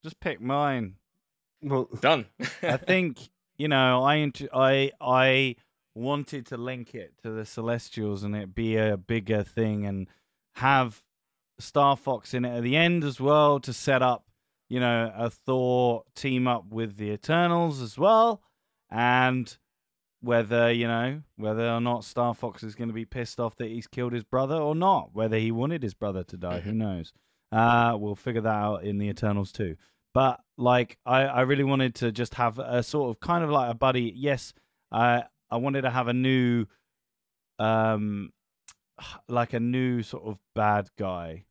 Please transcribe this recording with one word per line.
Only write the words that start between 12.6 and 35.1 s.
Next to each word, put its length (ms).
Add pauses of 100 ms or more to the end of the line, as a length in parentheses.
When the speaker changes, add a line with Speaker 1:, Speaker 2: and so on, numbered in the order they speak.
Speaker 1:
the 120
end 280
as 160
well 420
to 120
set 300
up, 260 (400)
you 100
know, 360
a 160
Thor 720 (100)
team 340
up 200
with 300
the 140
Eternals 680
as 160
well. 460 (480)
And 680 (640)
whether, 500
you 160
know, 340 (160)
whether 320
or 120
not 220
Star 320
Fox 260
is 140
gonna 180
be 120
pissed 340
off 160
that 140
he's 180
killed 260
his 120
brother 320
or 180
not, 400
whether 240
he 120
wanted 300
his 140
brother 300
to 120
die, 220
who 120
Speaker 3:
Mm-hmm. 80
Speaker 1:
knows? 340 (380)
Uh, 460
we'll 180
figure 260
that 120
out 300
in 160
the 100
Eternals 420
too. 260 (360)
But, 260 (180)
like, 480
I, 180
I 180
really 240
wanted 300
to 160
just 240
have 220
a 260
sort 260
of 100
kind 240
of 60
like 200
a 40
buddy. 420
Yes, 380 (360)
I, 340 (280)